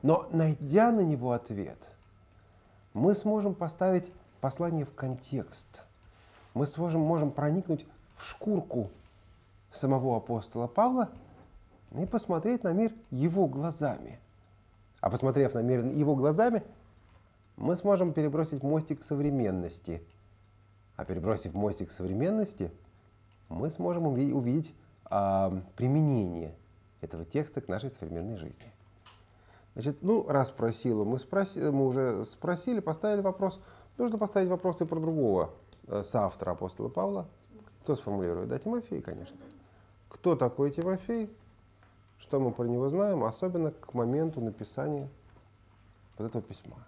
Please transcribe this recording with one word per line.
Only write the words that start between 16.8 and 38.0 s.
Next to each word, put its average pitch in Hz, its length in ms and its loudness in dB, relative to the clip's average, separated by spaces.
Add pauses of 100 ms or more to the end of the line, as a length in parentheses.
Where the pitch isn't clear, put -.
мы 165 200 0
сможем 180 360 4
перебросить 151 500 0
мостик 156 420 0
современности. 101 1000 -2 (920)
А 95 80 -8
перебросив 92 480 -2
мостик 98 400 -2
современности, 123 800 -2 (760)
мы 107 220 -4
сможем 175 360 -2
уви-, 135 260 2
увидеть, 131 420 0 (300)
а, 98 480 2 (240)
применение 117 800 2 (480)
этого 82 240 -8
текста 147 340 -4
к - 80 -14
нашей 92 220 -4
современной 85 460 -8
жизни. 78 360 -14 (1000)
Значит, 139 260 -4
ну, 202 260 2
раз 135 240 2
про 117 220 0
силу 110 320 0
мы 120 140 0
спроси-, 190 520 -2
мы 139 160 2
уже 127 380 0
спросили, 180 560 -4
поставили 202 400 -2
вопрос, 190 400 -2 (380)
нужно 233 180 0
поставить 202 320 2
вопрос 180 320 0
и 170 60 2
про 165 120 -4
другого, 131 520 2 (380)
э, 101 140 -2
соавтора 95 500 0
апостола 92 360 -6
Павла. 190 400 -4 (540)
Кто 151 120 0
сформулирует? 95 540 -2